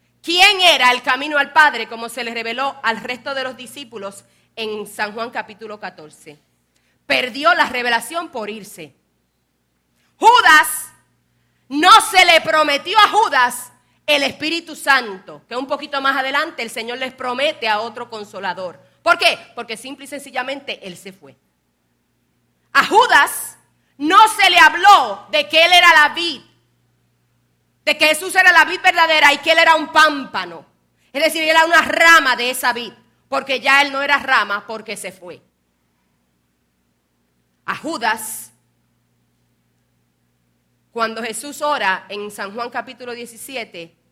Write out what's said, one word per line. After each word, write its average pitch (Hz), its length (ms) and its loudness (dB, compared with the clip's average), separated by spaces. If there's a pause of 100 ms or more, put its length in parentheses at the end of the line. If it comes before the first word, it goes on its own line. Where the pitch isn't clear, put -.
(220)
quién 370 400 2
era 262 300 4
el 247 100 -2
camino 277 340 -4
al 277 160 -2
Padre, 285 360 2
como 226 200 -12
se 240 160 -10
le 233 80 -10
reveló 240 500 -6
al 220 160 -2
resto 247 360 -10
de 269 100 -6
los 262 100 -10
discípulos 226 680 -18 (320)
en 214 300 -10
San 208 260 -8
Juan 226 160 -10
capítulo 214 500 -14
catorce. 151 600 -20 (680)
Perdió 269 480 0
la 302 120 2
revelación 247 640 -6
por 214 180 -10
irse. 185 460 -18 (1200)
Judas, 339 720 4 (800)
no 359 320 6
se 370 240 2
le 339 160 4
prometió 311 580 0
a 415 100 6
Judas 285 640 0 (340)
el 294 160 0
Espíritu 320 520 -8
Santo, 202 720 -4
que 240 80 -16
un 262 120 -6
poquito 277 340 -6
más 277 160 0
adelante 277 460 -4
el 226 80 -10
Señor 233 260 -10
les 262 160 -10
promete 254 560 -4
a 214 120 -2
otro 233 280 -12
consolador. 190 720 -12 (220)
¿Por 330 160 2
qué? 330 200 0 (160)
Porque 226 220 -12
simple 277 300 -18
y - 20 -20
sencillamente 262 800 -10
él 175 100 -16
se 196 160 -20
fue. 139 240 -20 (1400)
A 277 140 2
Judas 359 720 2 (400)
no 311 180 0 (120)
se 392 200 0
le 359 100 2
habló 320 720 4
de 294 160 -2
que 320 160 2
él 349 120 4
era 349 180 6
la 302 220 4
vid, 330 260 -6 (1400)
de 302 120 0
que 311 120 2
Jesús 330 260 -2
era 370 180 6
la 320 140 6
vid 349 160 -6
verdadera 320 500 4
y 285 60 -2
que 320 140 0
él 320 60 4
era 330 160 4
un 311 180 -4
pámpano. 240 760 0 (440)
Es 285 140 -4
decir, 320 180 -2
él 311 60 -2
era 320 160 4
una 330 160 4
rama 311 560 4
de 240 140 -6
esa 254 240 -4
vid, 226 180 -12 (380)
porque 269 300 -4
ya 269 200 2
él 285 120 0
no 269 100 -6
era 277 160 0
rama 208 480 -2
porque 214 280 -12
se 196 160 -14
fue. 175 300 -20 (2250)
A - 120 -8
Judas, 226 760 -8 (2500)
cuando 226 300 -6
Jesús 240 400 -10
ora 220 460 -2
en 208 220 -12
San 202 240 -12
Juan 240 160 -10
capítulo 247 420 -12
diecisiete, 233 840 -16 (180)